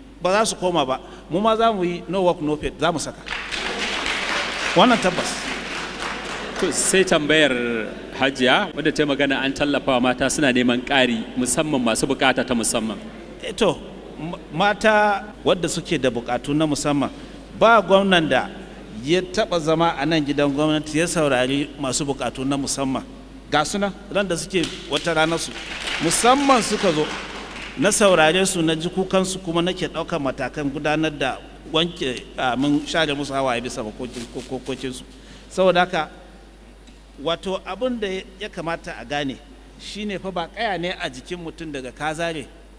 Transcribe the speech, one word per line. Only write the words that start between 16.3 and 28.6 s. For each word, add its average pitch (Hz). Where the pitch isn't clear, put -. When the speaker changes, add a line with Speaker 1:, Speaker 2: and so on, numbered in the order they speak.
Speaker 1:
na 156
musamman, 143
ba 220
gwamnan 185
da 120
ya 160
taɓa 185
zama 160
a 139
nan 156
gidan 143
gwamnati 151
ya 165
saurari 139
masu 139
bukatu 131
na 139
musamman. 131
Ga 151
su 202
nan, 196
ran 196
da 175
suke 160
wata 151
rana 160
su, -
musamman 254
suka 208
zo, 151
na 165
saurare 185
su, 185